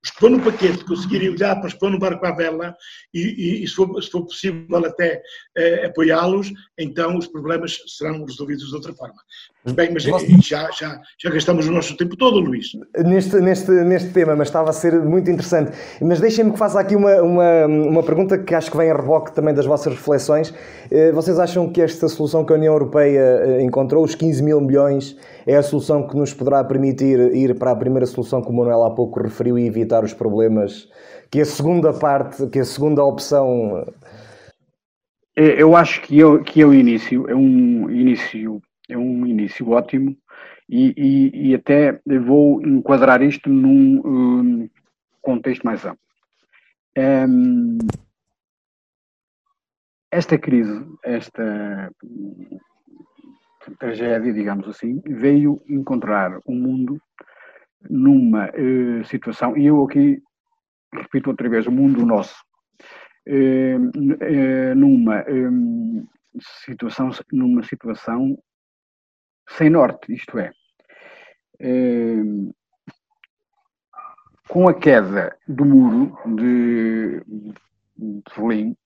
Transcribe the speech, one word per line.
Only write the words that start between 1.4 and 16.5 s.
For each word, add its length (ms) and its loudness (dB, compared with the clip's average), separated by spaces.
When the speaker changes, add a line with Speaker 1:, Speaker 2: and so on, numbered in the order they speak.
Speaker 1:
para 120 -10
os 60 -12
que 60 -18
vão 100 -2
no 80 -4
barco 280 -6
à 60 -4
vela 420 -6
e, 60 -6
e, 440 -6
e 40 -10
se 60 -12
for, 280 -2
se 80 -14
for 140 -6
possível 600 -6
até, 380 -4
eh, 300 0
apoiá-los, 680 0
então 400 -6
os 120 -8
problemas 580 -8
serão 380 -10
resolvidos 440 -12
de 60 -12
outra 200 -14
forma. 220 -18
Mas 100 -6
bem, 180 0
mas 120 -4
Speaker 2:
Você 360 6
Speaker 1:
já, 300 -2
já, 300 -12
já 100 -6
gastamos 360 0
o 60 -2
nosso 240 -4
tempo 200 -6
todo, 220 2
Luís. 300 -4
Speaker 2:
Neste, 360 2
neste, 300 0
neste 420 2
tema, 240 2
mas 120 0
estava 220 0
a 20 -4
ser 300 0
muito 280 0
interessante. 460 -2
Mas 200 0
deixem-me 320 2